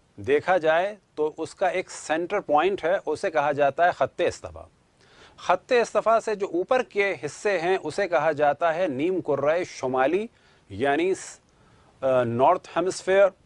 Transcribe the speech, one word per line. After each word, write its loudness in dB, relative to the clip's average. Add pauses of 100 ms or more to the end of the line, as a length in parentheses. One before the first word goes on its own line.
(180)
देखा 2
जाए 0 (200)
तो -2
उसका -4
एक -6
सेंटर -4
पॉइंट 0
है, 0
उसे -4
कहा 0
जाता 2
है 4
ख़त्ते -2
इस्तफ़ा। -8 (680)
ख़त्ते 0
इस्तफ़ा 2
से -4
जो -4
ऊपर 0
के -2
हिस्से -4
हैं 0
उसे -4
कहा 2
जाता 2
है -2
नीम -2
कुर्राए 0
शुमाली 0 (420)
यानी -2
स-, -12 (600)
अ, 2
नॉर्थ 2
हेमिस्फीयर, 2 (160)